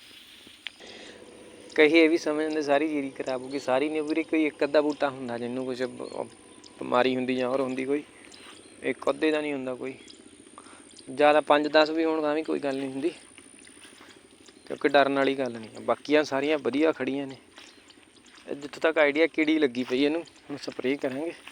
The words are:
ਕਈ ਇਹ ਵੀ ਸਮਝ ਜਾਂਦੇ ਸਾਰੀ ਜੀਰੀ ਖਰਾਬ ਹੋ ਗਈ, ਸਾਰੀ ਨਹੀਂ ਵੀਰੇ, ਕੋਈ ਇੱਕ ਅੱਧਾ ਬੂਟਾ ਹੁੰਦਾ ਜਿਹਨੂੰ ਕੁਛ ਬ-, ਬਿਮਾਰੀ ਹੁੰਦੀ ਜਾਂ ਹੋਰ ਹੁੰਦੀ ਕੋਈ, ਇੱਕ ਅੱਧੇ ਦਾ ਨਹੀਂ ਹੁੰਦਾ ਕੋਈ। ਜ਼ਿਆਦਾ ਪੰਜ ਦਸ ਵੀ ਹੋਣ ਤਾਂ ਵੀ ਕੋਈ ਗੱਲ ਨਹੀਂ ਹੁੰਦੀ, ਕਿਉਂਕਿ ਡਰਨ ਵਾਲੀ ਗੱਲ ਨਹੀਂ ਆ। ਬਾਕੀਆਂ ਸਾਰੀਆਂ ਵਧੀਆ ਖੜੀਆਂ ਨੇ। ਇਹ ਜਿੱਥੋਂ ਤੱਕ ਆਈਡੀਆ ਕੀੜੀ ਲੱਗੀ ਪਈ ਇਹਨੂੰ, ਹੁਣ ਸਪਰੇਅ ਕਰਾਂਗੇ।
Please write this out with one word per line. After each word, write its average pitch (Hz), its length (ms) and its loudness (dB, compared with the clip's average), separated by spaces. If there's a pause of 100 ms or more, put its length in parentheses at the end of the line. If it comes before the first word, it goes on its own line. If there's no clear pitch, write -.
(1800)
ਕਈ 151 140 8
ਇਹ 160 200 8
ਵੀ 170 80 4
ਸਮਝ 156 260 -2
ਜਾਂਦੇ 156 180 -2
ਸਾਰੀ 143 260 2
ਜੀਰੀ 143 220 -4
ਖਰਾਬ 131 320 -6
ਹੋ 131 60 -14
ਗਈ, 139 120 -8
ਸਾਰੀ 135 300 0
ਨਹੀਂ 156 120 -4
ਵੀਰੇ, 156 220 -2
ਕੋਈ 156 220 0
ਇੱਕ 143 180 -2
ਅੱਧਾ 147 180 2
ਬੂਟਾ 147 280 -2
ਹੁੰਦਾ 131 280 -8
ਜਿਹਨੂੰ 123 280 -6
ਕੁਛ 127 160 -6
ਬ-, - 420 -8 (560)
ਬਿਮਾਰੀ 127 360 2
ਹੁੰਦੀ 127 200 -2
ਜਾਂ 127 140 -2
ਹੋਰ 135 120 0
ਹੁੰਦੀ 131 240 -4
ਕੋਈ, 143 180 -2 (800)
ਇੱਕ 135 260 -2
ਅੱਧੇ 147 220 0
ਦਾ 151 100 0
ਨਹੀਂ 147 120 -4
ਹੁੰਦਾ 131 220 -6
ਕੋਈ। 131 180 -10 (1160)
ਜ਼ਿਆਦਾ 147 300 6
ਪੰਜ 151 260 4
ਦਸ 151 220 6
ਵੀ 160 160 0
ਹੋਣ 160 160 0
ਤਾਂ 151 140 0
ਵੀ 160 80 -2
ਕੋਈ 151 160 -2
ਗੱਲ 135 180 -4
ਨਹੀਂ 135 140 -6
ਹੁੰਦੀ, 135 180 -4 (1600)
ਕਿਉਂਕਿ - 240 -2
ਡਰਨ 139 260 4
ਵਾਲੀ 139 200 2
ਗੱਲ 127 160 -4
ਨਹੀਂ 113 260 -14
ਆ। - 20 -14
ਬਾਕੀਆਂ 131 440 0
ਸਾਰੀਆਂ 139 340 -2
ਵਧੀਆ 139 340 0
ਖੜੀਆਂ 135 360 -6
ਨੇ। 131 100 -14 (1120)
ਇਹ - 60 -6
ਜਿੱਥੋਂ 143 260 -12
ਤੱਕ 160 160 2
ਆਈਡੀਆ 151 300 4
ਕੀੜੀ 156 320 0
ਲੱਗੀ 127 240 0
ਪਈ 127 200 0
ਇਹਨੂੰ, 156 180 0
ਹੁਣ - 360 -16
ਸਪਰੇਅ 135 400 -4
ਕਰਾਂਗੇ। 147 360 -6 (180)